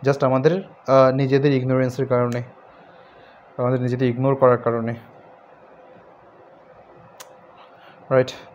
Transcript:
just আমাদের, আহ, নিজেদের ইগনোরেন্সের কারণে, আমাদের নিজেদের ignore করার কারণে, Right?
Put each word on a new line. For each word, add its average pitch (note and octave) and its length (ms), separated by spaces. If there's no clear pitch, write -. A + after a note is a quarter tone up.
just C3+ 220
আমাদের, C#3+ 380
আহ, C3 240
নিজেদের C#3 420
ইগনোরেন্সের C3 540
কারণে, B2 340
আমাদের B2+ 240
নিজেদের B2 280
ignore C3 260
করার B2+ 220
কারণে, A#2 380
Right? B2+ 200